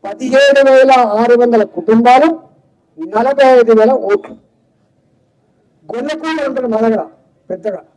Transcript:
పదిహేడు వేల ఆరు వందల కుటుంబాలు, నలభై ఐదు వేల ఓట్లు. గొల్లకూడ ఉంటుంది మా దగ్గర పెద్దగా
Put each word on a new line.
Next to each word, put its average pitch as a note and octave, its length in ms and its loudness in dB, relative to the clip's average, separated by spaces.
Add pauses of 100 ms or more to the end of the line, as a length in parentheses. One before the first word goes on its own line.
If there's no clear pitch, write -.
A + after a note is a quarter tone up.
పదిహేడు C4 560 0 (100)
వేల C4 220 4 (280)
ఆరు A#3+ 200 2
వందల A#3 220 0 (140)
కుటుంబాలు, A#3+ 520 2 (880)
నలభై C4 340 0 (100)
ఐదు A3+ 220 2
వేల A3+ 120 2 (180)
ఓట్లు. - 260 -6 (1500)
గొల్లకూడ D#4 460 -8 (120)
ఉంటుంది B3+ 260 -8
మా G#3+ 100 -4
దగ్గర A3 180 -2 (480)
పెద్దగా F3+ 320 -10 (140)